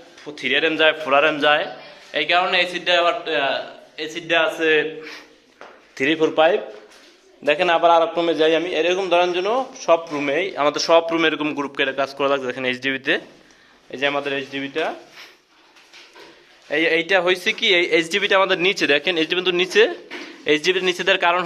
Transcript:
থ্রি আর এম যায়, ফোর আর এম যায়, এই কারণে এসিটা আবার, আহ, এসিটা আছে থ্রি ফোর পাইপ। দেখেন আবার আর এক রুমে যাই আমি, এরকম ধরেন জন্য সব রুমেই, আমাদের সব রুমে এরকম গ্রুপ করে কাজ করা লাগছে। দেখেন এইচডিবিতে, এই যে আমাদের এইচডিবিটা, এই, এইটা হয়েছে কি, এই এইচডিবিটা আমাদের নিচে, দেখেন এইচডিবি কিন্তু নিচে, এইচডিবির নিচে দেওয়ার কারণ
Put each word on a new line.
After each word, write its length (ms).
থ্রি 200
আর 100
এম 120
যায়, 220
ফোর 160
আর 120
এম 60
যায়, 180
এই 120
কারণে 320
এসিটা 280
আবার, 140
আহ, 880
এসিটা 320
আছে 220
থ্রি 240
ফোর 180
পাইপ। 220
দেখেন 340
আবার 200
আর 100
এক 100
রুমে 240
যাই 200
আমি, 80
এরকম 340
ধরেন 240
জন্য 140
সব 140
রুমেই, 320
আমাদের 260
সব 140
রুমে 160
এরকম 200
গ্রুপ 200
করে 220
কাজ 160
করা 160
লাগছে। 180
দেখেন 200
এইচডিবিতে, 440
এই 80
যে 120
আমাদের 260
এইচডিবিটা, 460
এই, 60
এইটা 200
হয়েছে 320
কি, 80
এই 60
এইচডিবিটা 440
আমাদের 260
নিচে, 180
দেখেন 260
এইচডিবি 200
কিন্তু 220
নিচে, 220
এইচডিবির 360
নিচে 180
দেওয়ার 200
কারণ 200